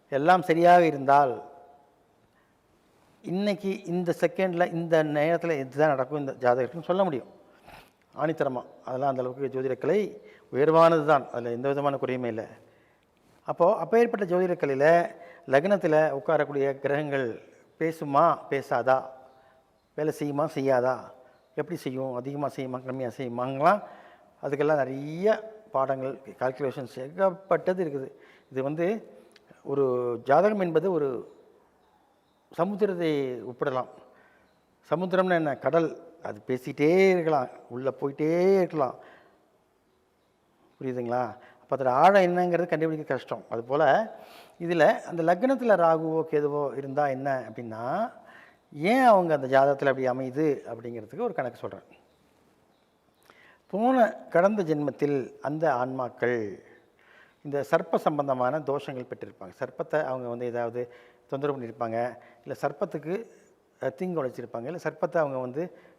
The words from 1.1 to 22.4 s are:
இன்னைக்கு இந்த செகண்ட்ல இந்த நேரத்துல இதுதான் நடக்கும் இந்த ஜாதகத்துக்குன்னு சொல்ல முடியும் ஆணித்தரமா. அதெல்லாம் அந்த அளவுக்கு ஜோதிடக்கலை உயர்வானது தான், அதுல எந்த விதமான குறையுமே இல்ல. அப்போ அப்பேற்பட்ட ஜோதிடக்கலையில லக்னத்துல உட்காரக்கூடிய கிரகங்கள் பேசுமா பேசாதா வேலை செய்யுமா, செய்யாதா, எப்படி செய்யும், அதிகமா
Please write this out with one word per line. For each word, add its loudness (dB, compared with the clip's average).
இன்னைக்கு -4
இந்த -2
செகண்ட்ல 0
இந்த 2
நேரத்துல 0
இதுதான் 2
நடக்கும் 0
இந்த -4
ஜாதகத்துக்குன்னு 0
சொல்ல 2
முடியும் -4
ஆணித்தரமா. -2
அதெல்லாம் -2
அந்த -4
அளவுக்கு -6
ஜோதிடக்கலை -2
உயர்வானது 4
தான், 2
அதுல -6
எந்த -4
விதமான -2
குறையுமே -4
இல்ல. -6
அப்போ 2
அப்பேற்பட்ட 2
ஜோதிடக்கலையில 2
லக்னத்துல 2
உட்காரக்கூடிய 0
கிரகங்கள் -4
பேசுமா 2
பேசாதா 0
வேலை -2
செய்யுமா, -2
செய்யாதா, 2
எப்படி -8
செய்யும், -6
அதிகமா -6